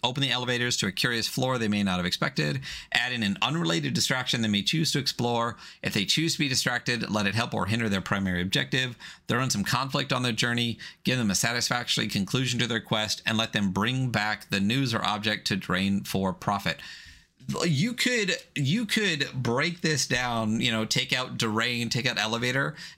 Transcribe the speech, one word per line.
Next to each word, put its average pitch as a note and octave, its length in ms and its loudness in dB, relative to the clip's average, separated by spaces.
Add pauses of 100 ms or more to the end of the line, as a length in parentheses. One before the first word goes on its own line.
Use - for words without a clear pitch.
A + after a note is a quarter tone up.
Open B2+ 220 2
the B2+ 80 2
elevators B2 460 2
to A2 100 0
a F#2 60 0
curious A#2 340 0
floor B2+ 300 0
they A2+ 100 0
may G#2 160 2
not F#2 140 2
have F2+ 80 0
expected. C#3+ 560 -2 (320)
Add B2 180 2
in A#2 120 0
an G2 180 2
unrelated D#3 520 0
distraction B2 480 0
they A2 60 2
may G2+ 140 2
choose D#3+ 320 0
to C#3+ 60 0
explore. A#2+ 580 0 (260)
If G2+ 100 -4
they G2+ 120 2
choose D#3+ 280 2
to - 60 -4
be D3 80 2
distracted, B2 640 0
let G#2 160 2
it G2 80 0
help A#2 180 0
or G2+ 120 0
hinder A2+ 240 0
their G2 100 2
primary F#2 420 0
objective. C3 540 0 (320)
Throw B2 160 2
in B2+ 60 2
some G2+ 160 0
conflict C3+ 480 0
on B2+ 100 0
their B2 80 0
journey. A#2+ 480 0 (240)
Give B2+ 140 2
them A2+ 120 2
a F#2 60 4
satisfactory A#2+ 720 0
conclusion A#2+ 520 0
to B2 80 0
their A2+ 120 0
quest, G#2+ 460 -2
and A2 120 2
let A2+ 140 0
them G2+ 200 0
bring B2 400 0
back G#2+ 380 -2
the G2 120 0
news A#2 320 2
or A2 100 -2
object G#2 440 -2
to G2+ 100 0
Drain G2 480 0
for F#2+ 260 0
profit. F#2 460 -2 (880)
You F3 260 2
could, A#3 460 0 (180)
you D#3+ 300 0
could F3+ 480 0
break C3 480 0
this D#3 260 0
down, A#2+ 540 0
you B2 100 2
know, A2 140 2
take B2+ 260 0
out B2+ 260 0
Drain, A#2 520 0
take A#2+ 160 0
out A#2+ 120 0
elevator, B2 580 0 (220)